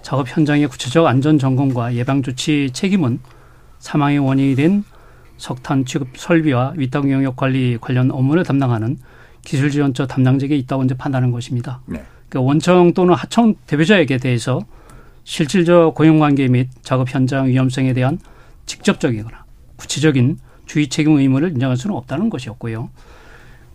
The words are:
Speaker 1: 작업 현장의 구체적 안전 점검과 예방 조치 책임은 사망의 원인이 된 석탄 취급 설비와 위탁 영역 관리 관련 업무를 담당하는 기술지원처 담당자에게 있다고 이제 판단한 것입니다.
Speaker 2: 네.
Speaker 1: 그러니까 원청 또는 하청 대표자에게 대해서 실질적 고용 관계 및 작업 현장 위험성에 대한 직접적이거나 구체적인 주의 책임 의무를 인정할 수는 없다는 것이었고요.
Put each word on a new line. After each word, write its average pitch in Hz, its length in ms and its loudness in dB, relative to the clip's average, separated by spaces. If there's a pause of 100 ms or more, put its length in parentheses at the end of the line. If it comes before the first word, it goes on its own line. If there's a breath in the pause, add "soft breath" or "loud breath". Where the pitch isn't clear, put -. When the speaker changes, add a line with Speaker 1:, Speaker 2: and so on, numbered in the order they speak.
Speaker 1:
작업 135 260 -4
현장의 147 400 0
구체적 160 400 0
안전 135 320 2
점검과 127 560 0
예방 135 260 -2
조치 139 520 -2
책임은 180 480 0 (580 soft breath)
사망의 143 400 0
원인이 135 360 0
된 185 280 2 (540 soft breath)
석탄 135 480 -4
취급 135 320 -6
설비와 143 580 0
위탁 139 340 -2
영역 135 280 -2
관리 131 420 0
관련 127 320 0
업무를 143 320 0
담당하는 127 540 -2 (480 soft breath)
기술지원처 143 600 -2
담당자에게 135 500 0
있다고 131 260 -4
이제 131 120 0
판단한 127 360 -2
것입니다. 120 540 -8
Speaker 2:
네. - 180 -12 (240 soft breath)
Speaker 1:
그러니까 131 180 -4
원청 170 480 4
또는 180 220 4
하청 220 400 0 (120)
대표자에게 156 500 2
대해서 127 420 -2 (640 soft breath)
실질적 170 720 2
고용 156 260 4
관계 139 280 2
및 127 220 2 (120)
작업 127 320 -2
현장 135 320 0
위험성에 131 480 0
대한 131 240 -2 (480 soft breath)
직접적이거나 117 800 -4 (300)
구체적인 139 640 0 (260 soft breath)
주의 151 240 -4
책임 156 280 2
의무를 135 340 2
인정할 127 260 -2
수는 180 180 -4
없다는 175 360 -6
것이었고요. 113 580 -10 (840 soft breath)